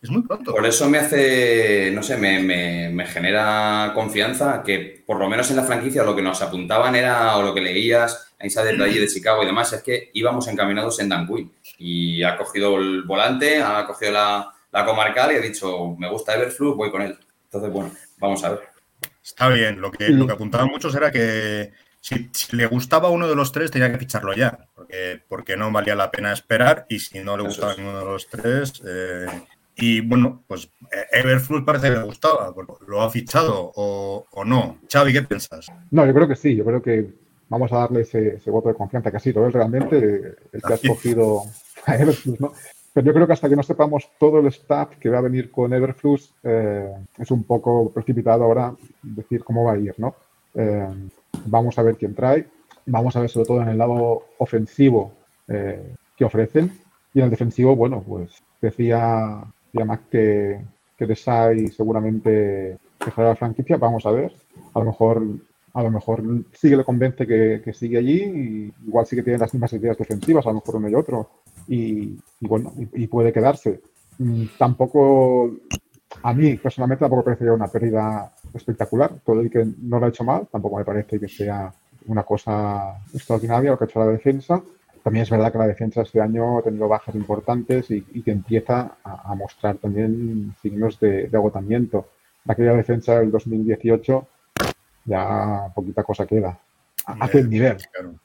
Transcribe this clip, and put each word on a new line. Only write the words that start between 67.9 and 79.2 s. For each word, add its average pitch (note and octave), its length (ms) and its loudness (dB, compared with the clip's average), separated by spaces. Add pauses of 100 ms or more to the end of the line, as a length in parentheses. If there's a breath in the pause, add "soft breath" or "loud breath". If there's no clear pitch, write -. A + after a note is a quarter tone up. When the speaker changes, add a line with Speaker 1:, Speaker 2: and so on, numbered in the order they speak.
Speaker 3:
allí, C#3 260 2
y A2+ 480 -6 (160)
igual A2+ 180 2
sí - 80 -6
que A#2+ 80 0
tiene A#2+ 160 0
las A2+ 160 0
mismas A#2+ 200 0
ideas A2 220 0
defensivas, A#2+ 500 0
a - 20 0
lo G#2+ 80 -2
mejor G#2+ 200 -6
uno G#2+ 120 -2
y G#2 60 0
otro, B2 360 0 (380)
y, G#2+ 500 -4 (220)
y A2+ 80 -8
bueno, A2 240 0 (220)
y, A#2+ 100 -2
y - 40 -8
puede A#2 240 2
quedarse. A2+ 480 0 (380)
Mm, A#2 260 0 (120)
tampoco, B2+ 960 4 (720)
a A#2+ 100 0
mí C#3 240 4
personalmente C3 480 -2
tampoco B2 200 2
parecería A#2 280 2
una A2 160 2
pérdida G#2+ 640 -2 (220)
espectacular, A#2+ 560 0 (140)